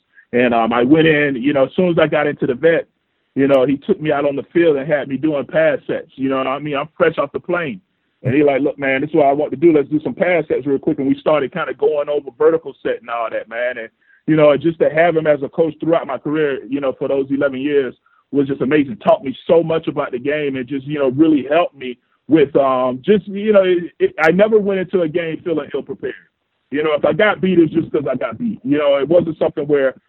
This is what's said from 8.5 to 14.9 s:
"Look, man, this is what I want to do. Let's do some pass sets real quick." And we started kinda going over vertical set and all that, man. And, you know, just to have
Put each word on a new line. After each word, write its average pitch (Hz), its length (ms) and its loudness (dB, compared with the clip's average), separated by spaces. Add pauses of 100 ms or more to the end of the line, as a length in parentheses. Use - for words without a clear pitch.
"Look, 143 160 -2
man, 135 240 0
this 147 80 -6
is 165 60 0
what 143 100 4
I 139 60 4
want 147 180 -2
to 131 60 -8
do. 165 160 4
Let's 143 180 2
do 151 100 0
some 127 140 -6
pass 180 340 0
sets 127 180 -2
real 139 120 0
quick." 156 200 -4
And 135 80 -2
we 139 120 2
started 147 340 0
kinda 147 220 -6
going 147 340 -2
over 139 300 -4
vertical 156 440 2
set 120 180 -4
and 117 100 -14
all 117 200 -4
that, 107 180 -8
man. 123 300 -6
And, 110 120 -12 (360)
you 156 80 2
know, 147 220 6
just 165 220 -2
to 147 100 2
have 160 280 2